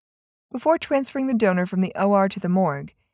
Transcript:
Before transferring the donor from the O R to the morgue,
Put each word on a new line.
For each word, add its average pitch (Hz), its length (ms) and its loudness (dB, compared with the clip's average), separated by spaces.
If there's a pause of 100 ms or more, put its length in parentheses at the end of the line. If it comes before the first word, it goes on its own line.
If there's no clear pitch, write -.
(540)
Before 311 240 2
transferring 269 500 -2
the 262 60 -2
donor 190 320 2
from 185 160 -2
the 185 140 0
O 202 180 2
R 196 160 4
to 196 100 -10
the 180 80 -4
morgue, 160 480 0 (180)